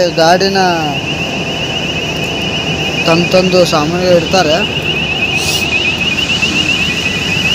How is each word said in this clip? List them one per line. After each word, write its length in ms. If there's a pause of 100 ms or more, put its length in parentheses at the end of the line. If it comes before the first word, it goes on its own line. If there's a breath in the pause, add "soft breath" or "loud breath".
(200)
ಗಾಡಿನ 400 (2500)
ತಂದ್ 260
ತಂದು 280 (120)
ಸಾಮಾನ್ಯ 480
ಇಡ್ತಾರೆ. 360 (3000)